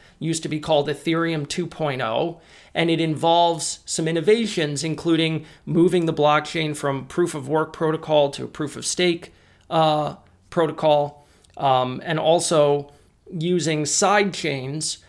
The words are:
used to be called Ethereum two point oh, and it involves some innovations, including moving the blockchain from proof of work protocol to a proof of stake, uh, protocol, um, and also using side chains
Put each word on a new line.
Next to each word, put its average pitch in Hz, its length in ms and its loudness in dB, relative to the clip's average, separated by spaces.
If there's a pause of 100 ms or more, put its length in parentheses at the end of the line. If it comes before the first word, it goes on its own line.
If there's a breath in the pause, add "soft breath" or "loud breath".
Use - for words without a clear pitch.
(180 soft breath)
used 160 260 -4
to 160 40 -6
be 151 100 -4
called 147 300 0
Ethereum 160 580 -2
two 175 200 -4
point 143 340 -4
oh, 123 400 -2 (320 loud breath)
and 165 160 0
it 160 120 2
involves 165 840 0
some 160 240 -4
innovations, 165 760 0
including 160 600 0 (220 loud breath)
moving 170 400 4
the 160 80 0
blockchain 151 600 2
from 139 300 -4
proof 170 300 0
of 135 120 -8
work 156 280 -2
protocol 156 560 2
to 131 140 -10
a - 40 -10
proof - 280 -8
of 120 100 -8
stake, 175 440 -2 (380 soft breath)
uh, 151 460 0 (340)
protocol, 151 760 0 (320 soft breath)
um, 127 440 2
and 160 160 -4
also 151 720 2 (400 soft breath)
using 165 540 0
side 202 480 2
chains 143 760 -6